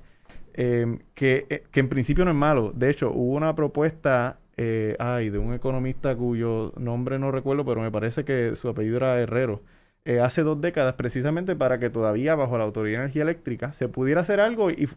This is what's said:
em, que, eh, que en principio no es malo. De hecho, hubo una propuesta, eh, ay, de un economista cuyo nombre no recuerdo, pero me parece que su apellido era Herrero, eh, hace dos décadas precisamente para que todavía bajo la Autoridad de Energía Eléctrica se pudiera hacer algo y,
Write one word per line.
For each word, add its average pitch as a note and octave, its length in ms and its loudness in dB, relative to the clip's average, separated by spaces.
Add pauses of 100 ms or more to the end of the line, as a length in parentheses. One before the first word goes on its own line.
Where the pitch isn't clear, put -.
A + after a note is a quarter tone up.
(540)
em, A#2+ 460 0 (160)
que, C3+ 340 2
eh, D3 220 -4
que - 80 2
en C3+ 100 4
principio C#3+ 360 2
no F3 60 2
es D3+ 60 2
malo. C#3+ 360 2
De B2 160 2
hecho, C#3+ 220 0
hubo B2+ 240 0
una D#3 200 0
propuesta, D3 840 0 (180)
eh, A2+ 420 0
ay, A#2+ 300 -2
de G2+ 100 -2
un A2+ 140 0
economista C3 600 -2
cuyo A#2 640 -2
nombre B2 420 -4
no C3+ 120 -2
recuerdo, C3+ 340 -2
pero A#2 160 0
me A2+ 100 -2
parece A2+ 340 -2
que B2 300 0
su - 140 -6
apellido A2+ 280 -2
era B2+ 220 2
Herrero, A2+ 420 -2 (440)
eh, A#2+ 160 2
hace B2+ 220 2
dos D3+ 180 0
décadas C#3+ 340 0
precisamente D3+ 600 -2
para B2+ 240 2
que A#2+ 100 0
todavía A2 460 0
bajo B2 220 0
la A2+ 60 0
Autoridad G#2+ 360 -2
de B2+ 60 -4
Energía C#3+ 180 -2
Eléctrica D3+ 500 -4
se B2+ 160 -4
pudiera C#3 320 0
hacer G3+ 180 2
algo A3 320 2
y, - 260 -2